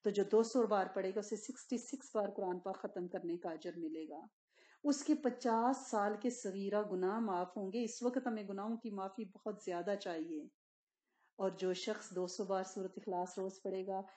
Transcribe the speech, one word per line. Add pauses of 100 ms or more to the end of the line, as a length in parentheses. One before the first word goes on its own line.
तो
जो
दो
सौ
बार
पढ़ेगा
उसे
सिक्सटी
सिक्स
बार
कुरान
पाक
खत्म
करने
का
अजर
मिलेगा। (560)
उसके
पचास (160)
साल
के
सगीरा
गुनाह
माफ
होंगे।
इस
वक्त
हमें
गुनाहों
की
माफी
बहुत
ज्यादा
चाहिए। (920)
और
जो
शख्स
दो
सौ
बार
सूरत
इखलास
रोज
पढ़ेगा, (140)